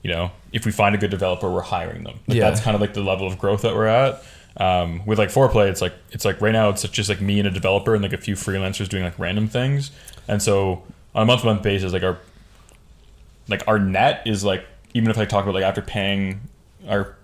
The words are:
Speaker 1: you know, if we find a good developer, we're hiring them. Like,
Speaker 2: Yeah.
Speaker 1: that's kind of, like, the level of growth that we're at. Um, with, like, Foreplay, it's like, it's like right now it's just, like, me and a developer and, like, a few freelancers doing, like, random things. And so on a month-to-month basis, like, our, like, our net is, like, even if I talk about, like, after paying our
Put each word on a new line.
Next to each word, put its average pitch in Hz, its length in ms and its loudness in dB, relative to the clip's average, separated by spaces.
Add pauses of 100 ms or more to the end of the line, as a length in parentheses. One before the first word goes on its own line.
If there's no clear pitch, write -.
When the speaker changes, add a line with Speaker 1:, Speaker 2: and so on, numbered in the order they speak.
Speaker 1:
you 90 80 -6
know, 87 200 -2 (240)
if 113 100 -4
we 110 80 0
find 104 220 4
a 101 40 0
good 98 120 0
developer, 92 400 -2
we're 92 100 0
hiring 82 440 -6
them. - 100 -12 (120)
Like, 120 120 2
Speaker 2:
Yeah. 107 100 4
Speaker 1:
that's 110 140 0
kind 110 120 2
of, 101 60 2
like, 101 140 0
the 101 80 -4
level 95 240 0
of 92 120 -6
growth 101 240 0
that 110 120 0
we're 107 140 2
at. 127 340 2 (340)
Um, 90 480 0
with, 107 140 2
like, 101 100 2
Foreplay, 113 400 4
it's 92 140 -4
like, 90 100 -4 (200)
it's - 120 -10
like 98 160 0
right 107 120 2
now 110 180 4
it's - 180 -4
just, 104 220 -4
like, 98 100 -2
me 101 180 2
and 101 80 2
a 98 40 0
developer 95 440 0
and, 104 80 2
like, 98 120 -2
a - 40 -6
few 101 160 -4
freelancers 95 540 -4
doing, 92 160 -4
like, 87 140 -6
random 98 280 0
things. 135 440 -2 (360)
And 104 160 0
so 98 400 2 (320)
on 110 80 2
a 110 40 4
month-to-month 113 360 2
basis, 95 300 0
like, 92 100 -2
our, 92 140 0 (1300)
like, 104 200 -2
our 107 100 4
net 98 480 2
is, 104 160 -2
like, 95 220 0 (300)
even 113 160 2
if 110 80 0
I 107 60 2
talk 98 200 0
about, 98 100 0
like, 95 100 0
after 98 180 0
paying 98 580 -4 (480)
our 101 360 -4